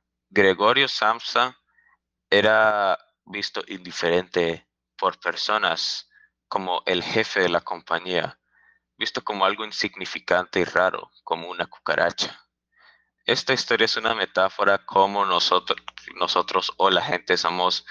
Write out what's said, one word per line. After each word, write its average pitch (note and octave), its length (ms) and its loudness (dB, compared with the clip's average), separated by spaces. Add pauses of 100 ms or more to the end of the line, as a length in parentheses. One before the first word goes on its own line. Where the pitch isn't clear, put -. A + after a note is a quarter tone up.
(300)
Gregorio G#2 560 4
Samsa A#2 720 -2 (680)
era G#2+ 680 4 (280)
visto G2+ 420 -10
indiferente F2 1000 -2 (280)
por F#2 220 -2
personas F2+ 920 -2 (380)
como F#2 400 -4
el F2+ 160 0
jefe - 380 -2
de F2+ 80 4
la E2+ 120 0
compañía, E2+ 800 -4 (580)
visto A2 280 -6
como G2+ 200 -2
algo G#2+ 200 0
insignificante F#2 960 -4
y F2 40 2
raro, F2 460 0 (140)
como E2 260 -6
una F2 160 -6
cucaracha. - 760 -4 (840)
Esta - 260 0
historia A2+ 340 0
es - 100 -2
una A2+ 180 -2
metáfora G2 680 0
cómo G2 400 2
nosotros, F2+ 540 2 (360)
nosotros F2+ 640 -2
o F#2+ 140 4
la F2+ 120 2
gente F2 340 -2
somos F2+ 540 -2